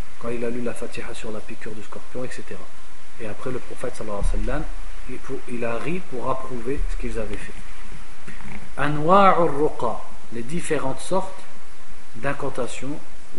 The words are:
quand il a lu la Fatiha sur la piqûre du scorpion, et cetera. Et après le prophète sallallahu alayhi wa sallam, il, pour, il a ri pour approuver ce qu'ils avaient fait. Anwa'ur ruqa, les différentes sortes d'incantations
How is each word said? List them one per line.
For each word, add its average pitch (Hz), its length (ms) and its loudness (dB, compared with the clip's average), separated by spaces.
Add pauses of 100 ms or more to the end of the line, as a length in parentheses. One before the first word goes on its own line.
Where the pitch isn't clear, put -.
(180)
quand 117 120 -2
il 120 140 0
a 120 40 0
lu 120 140 0
la 117 100 0
Fatiha 113 400 0
sur 113 180 0
la 107 100 0
piqûre 113 320 0
du 107 100 0
scorpion, - 420 0
et 117 60 0
cetera. - 320 0 (580)
Et 113 60 0
après 104 240 0
le 127 80 0
prophète 120 380 0
sallallahu 104 240 0 (120)
alayhi - 140 2
wa 123 60 2
sallam, 147 120 0 (460)
il, - 80 0
pour, - 180 0 (120)
il 120 160 0
a 117 120 0
ri 151 240 0 (100)
pour 127 200 -2
approuver 131 500 0 (100)
ce - 60 2
qu'ils 117 220 0
avaient 104 180 0
fait. - 160 0 (1300)
Anwa'ur 160 800 2
ruqa, 143 420 0 (320)
les 117 100 -2
différentes 135 580 0
sortes - 420 0 (760)
d'incantations 135 840 0 (400)